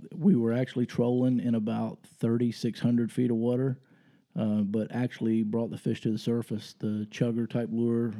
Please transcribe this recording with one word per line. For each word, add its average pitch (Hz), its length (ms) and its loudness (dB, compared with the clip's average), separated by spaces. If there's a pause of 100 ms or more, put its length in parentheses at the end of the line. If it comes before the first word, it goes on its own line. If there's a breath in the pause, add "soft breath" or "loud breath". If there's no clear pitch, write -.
(140)
we 185 220 4
were 113 160 2
actually 123 340 0
trolling 123 540 2
in 120 160 2
about 110 420 -2 (220)
thirty-six 117 640 0
hundred 120 320 2
feet 127 180 2
of 117 60 2
water, 123 420 0 (580 soft breath)
uh, 107 260 0
but 104 300 -2
actually 113 500 0
brought 113 280 -2
the 113 60 -8
fish 110 240 -4
to 113 100 0
the 107 60 0
surface. 117 600 -4
The 107 320 -4
chugger 117 400 -2
type 117 220 -4
lure 117 480 0